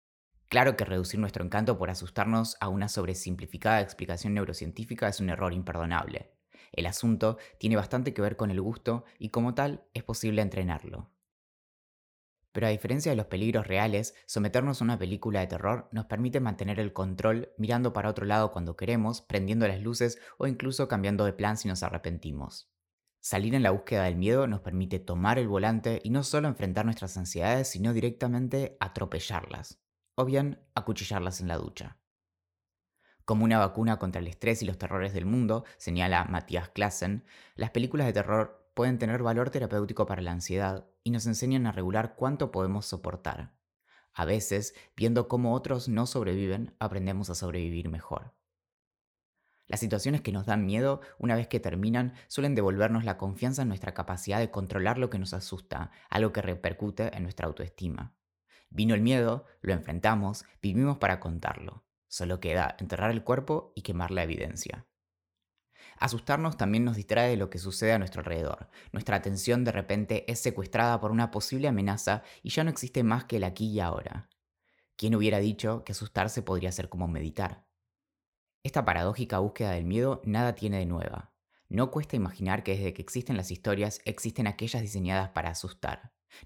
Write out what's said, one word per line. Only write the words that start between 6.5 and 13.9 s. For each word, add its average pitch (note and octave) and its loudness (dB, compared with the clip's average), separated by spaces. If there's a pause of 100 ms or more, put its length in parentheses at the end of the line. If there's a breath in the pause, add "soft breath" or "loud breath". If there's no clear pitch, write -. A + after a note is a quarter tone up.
El E2+ -2
asunto A2 2 (220 loud breath)
tiene A2 2
bastante B2 0
que G#2 -2
ver G2+ 0
con G#2 0
el F#2+ 0
gusto A2+ -2 (120)
y G#2+ -8
como A#2+ 0
tal C#3+ -2 (100)
es A#2 -6
posible G#2+ 0
entrenarlo. F2+ -4 (1400)
Pero - 0
a A2 4
diferencia C3+ 0
de B2+ 2
los G#2+ 0
peligros G#2+ 0
reales, G#2 2 (100)